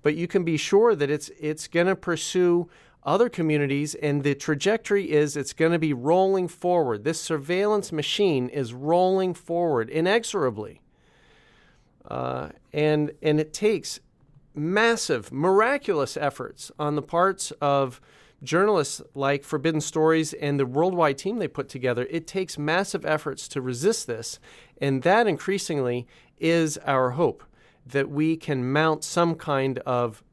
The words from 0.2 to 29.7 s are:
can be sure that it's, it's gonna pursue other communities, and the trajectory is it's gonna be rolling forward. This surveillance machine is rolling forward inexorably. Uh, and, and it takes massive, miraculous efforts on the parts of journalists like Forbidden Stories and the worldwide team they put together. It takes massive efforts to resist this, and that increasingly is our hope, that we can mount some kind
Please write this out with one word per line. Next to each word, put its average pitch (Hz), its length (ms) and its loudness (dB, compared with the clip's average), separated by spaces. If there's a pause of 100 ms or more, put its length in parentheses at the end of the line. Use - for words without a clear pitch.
can 190 160 0
be 165 120 0
sure 208 400 4
that 143 140 -2
it's, 147 300 -4
it's 156 280 -6
gonna 175 280 2
pursue 175 720 0 (340)
other 190 240 4
communities, 147 680 0
and 143 280 0
the 143 120 2
trajectory 190 760 0
is 147 240 4
it's 139 180 -6
gonna 165 260 2
be 156 140 0
rolling 180 540 2
forward. 147 560 0
This 160 160 -2
surveillance 185 720 -2
machine 147 580 0
is 127 220 -4
rolling 180 600 2
forward 160 560 -2
inexorably. 160 920 -2 (1300)
Uh, 127 420 -6 (220)
and, 151 400 0 (120)
and 151 160 2
it 156 120 -4
takes - 480 -2 (540)
massive, 175 760 0
miraculous 190 840 0
efforts - 600 -6
on 151 180 -2
the 143 60 -2
parts 185 500 0 (100)
of 139 400 0 (400)
journalists 170 600 2 (120)
like 139 300 0
Forbidden 156 380 0
Stories 160 520 2
and 143 260 -2
the 135 60 2
worldwide 160 520 2
team 226 220 -4
they 165 80 -2
put - 220 -8
together. 123 400 -2
It 160 160 -6
takes 190 320 -6
massive 160 480 -2
efforts 151 440 -4
to 139 120 -6
resist 127 460 -2
this, 113 320 -8 (420)
and 135 220 0
that 214 240 4
increasingly 143 800 -2 (320)
is 165 400 2
our 131 320 2
hope, 139 320 -2 (420)
that 139 240 -2
we 156 280 0
can 131 340 -2
mount 156 320 2
some 170 320 0
kind 135 440 -2